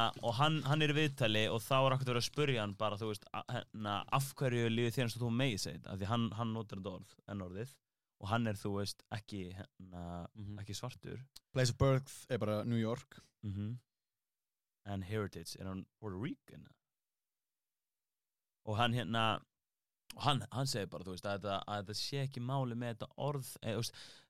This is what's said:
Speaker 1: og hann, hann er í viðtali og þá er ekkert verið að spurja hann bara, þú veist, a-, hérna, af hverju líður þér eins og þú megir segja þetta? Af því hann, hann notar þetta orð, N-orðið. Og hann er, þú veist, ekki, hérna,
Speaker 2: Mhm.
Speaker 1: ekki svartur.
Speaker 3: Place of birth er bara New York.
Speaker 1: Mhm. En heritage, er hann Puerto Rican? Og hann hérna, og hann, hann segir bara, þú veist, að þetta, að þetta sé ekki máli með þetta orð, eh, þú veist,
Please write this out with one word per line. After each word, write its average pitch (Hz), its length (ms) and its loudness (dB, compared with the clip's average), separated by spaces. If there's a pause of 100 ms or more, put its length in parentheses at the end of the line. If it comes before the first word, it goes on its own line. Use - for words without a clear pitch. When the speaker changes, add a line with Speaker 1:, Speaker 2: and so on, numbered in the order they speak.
(220)
Speaker 1:
og 117 140 2
hann, 156 280 4
hann 147 180 4
er 151 100 6
í 143 60 2
viðtali 120 500 4
og 104 160 2
þá 135 160 2
er 131 160 6
ekkert 131 160 0
verið 120 120 2
að - 40 0
spurja 139 340 2
hann 104 140 0
bara, 104 220 2
þú 110 100 -2
veist, 107 160 -4 (100)
a-, - 140 -4
hérna, 107 460 -4 (180)
af 135 240 4
hverju 120 320 4
líður 113 240 4
þér 131 120 2
eins 113 120 0
og 117 80 -2
þú 117 80 0
megir 117 280 2
segja 82 200 -4
þetta? - 140 -12
Af 95 60 -4
því 98 80 -2
hann, 117 240 2
hann 113 220 -2
notar 107 260 -6
þetta 95 140 -4
orð, - 220 -14 (140)
N-orðið. 101 440 -6 (480)
Og 101 60 -6
hann 117 200 4
er, 107 60 2
þú 101 220 -4
veist, 101 360 -2
ekki, 104 300 -8 (140)
hérna, 87 800 -10
Speaker 2:
Mhm. 104 240 -8
Speaker 1:
ekki 98 160 -8
svartur. - 480 -10 (300)
Speaker 3:
Place 127 180 6
of - 60 -8
birth 135 520 4
er 123 80 2
bara 104 280 2
New 117 140 2
York. 113 420 -2 (220)
Speaker 1:
Mhm. 104 360 -4 (1040)
En 101 160 -4
heritage, 95 560 -4
er 95 100 -8
hann 95 180 -6 (160)
Puerto 95 180 -6
Rican? - 480 -8 (2000)
Og 107 140 0
hann 117 160 4
hérna, 113 280 0 (840)
og - 140 -14
hann, 143 280 4
hann 135 180 -2
segir 98 220 -2
bara, 87 120 -8
þú 92 120 -8
veist, 85 120 -10
að 101 140 -2
þetta, 98 140 0 (120)
að 104 140 -2
þetta 101 180 -8
sé - 240 -4
ekki 131 200 -6
máli 127 360 0
með 120 160 -4
þetta - 140 -10 (160)
orð, 139 240 -4 (120)
eh, 113 140 -2
þú 113 60 0
veist, - 160 -6 (320)